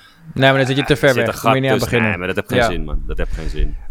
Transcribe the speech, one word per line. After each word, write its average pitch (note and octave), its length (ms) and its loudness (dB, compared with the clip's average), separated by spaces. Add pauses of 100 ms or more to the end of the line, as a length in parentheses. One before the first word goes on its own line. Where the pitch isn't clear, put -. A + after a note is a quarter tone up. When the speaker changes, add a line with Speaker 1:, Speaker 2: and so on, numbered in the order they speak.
(340)
Speaker 1:
Nee, C3 140 4
maar C3+ 100 4
dan C3+ 80 2
zit C3 100 -2
je C#3 80 2
te - 80 2
Speaker 2:
Eh, C3+ 60 2
Speaker 1:
ver C#3+ 100 4
Speaker 2:
er B2+ 60 4
zit A#2+ 120 0
Speaker 1:
weg. G#2 80 -2
Speaker 2:
een - 0 -
Speaker 1:
Moet - 80 -12
je A#2 60 0
Speaker 2:
gat C3 120 4
Speaker 1:
niet C3+ 100 0
aan - 80 2
Speaker 2:
tussen. A2+ 120 -4
Speaker 1:
beginnen. F2 180 0
Speaker 2:
Nee, F2 100 -4
maar F2+ 80 -6
dat F#2 100 -4
heeft G2+ 120 -4
geen B2 100 0
Speaker 1:
Ja. A2 180 2
Speaker 2:
zin, D#2 80 -2
man. D2+ 220 -4
Dat - 120 -4
heeft - 160 -2
geen D#2+ 140 -4
zin. - 280 0 (140)